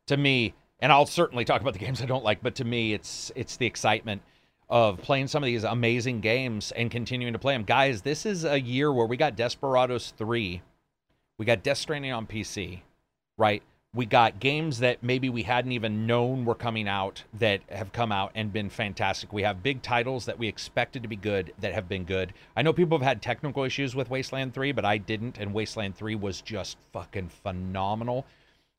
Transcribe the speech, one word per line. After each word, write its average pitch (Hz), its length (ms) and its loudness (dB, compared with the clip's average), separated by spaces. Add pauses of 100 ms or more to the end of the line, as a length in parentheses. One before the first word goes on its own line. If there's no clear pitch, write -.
to 143 80 2
me, 131 380 4 (260)
and 127 100 6
I'll 147 160 8
certainly 123 380 0
talk 123 160 2
about 117 140 -2
the 92 40 -8
games 117 240 -4
I 131 40 -4
don't 127 180 -2
like, 107 180 2
but 127 140 -2
to 131 80 -4
me, 117 300 0
it's, - 420 -8
it's 123 220 -8
the 127 80 2
excitement 107 560 0 (460)
of 110 320 4
playing 139 280 0
some 147 160 0
of - 20 2
these 120 160 0
amazing 117 580 2
games 113 520 0
and 117 180 -2
continuing 120 440 -4
to 110 40 -4
play 139 160 0
'em. 117 80 -2
Guys, 123 400 4
this 151 240 -2
is 185 180 -2
a 143 160 2
year 131 320 2
where 117 140 4
we 120 100 0
got 139 200 2
Desperados 123 800 2
three, 107 460 -2 (760)
we 110 80 -4
got 110 160 4
Death 139 160 0
Stranding 143 320 -4
on 117 160 -4
P 107 160 -6
C, 90 400 -8 (560)
right? 107 240 4 (300)
We 120 140 -2
got 107 340 6
games 143 400 0
that 123 240 2
maybe 131 240 2
we 120 160 -4
hadn't 123 260 0
even 110 340 -2
known 120 400 2
were 113 120 2
coming 113 320 -4
out 98 340 -2 (120)
that 101 260 2 (100)
have 101 220 -8
come 113 180 0
out 98 240 -2
and 107 180 -4
been 104 160 -4
fantastic. 98 640 -4
We 101 100 0
have 95 200 0
big 131 200 -2
titles 120 420 0
that 104 120 -6
we 110 120 -2
expected - 540 -4
to 113 60 -8
be 113 60 -6
good 98 460 -2
that 98 140 -4
have 92 140 -4
been 95 140 -4
good. 92 320 -2 (220)
I 120 60 2
know 156 100 4
people 160 260 4
have 135 80 2
had 123 160 2
technical 131 400 -4
issues 131 320 -2
with 127 160 -4
Wasteland 131 420 -4
three, 135 200 -2
but 110 120 0
I 104 140 4
didn't, 110 400 -4
and 101 160 -4
Wasteland 104 400 -4
three 107 220 -6
was 101 240 -4
just 95 360 -8 (160)
fucking 90 360 -8
phenomenal. 98 960 -4 (520)